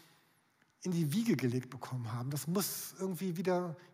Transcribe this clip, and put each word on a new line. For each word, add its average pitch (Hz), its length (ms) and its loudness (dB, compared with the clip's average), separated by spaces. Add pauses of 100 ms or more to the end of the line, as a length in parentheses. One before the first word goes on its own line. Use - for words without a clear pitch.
(840)
in 185 100 0
die 170 220 4
Wiege 226 200 4
gelegt 127 360 2
bekommen 120 420 -6
haben. 123 160 -2
Das 143 180 -4
muss - 520 -2
irgendwie 185 400 -2
wieder 180 380 2 (180)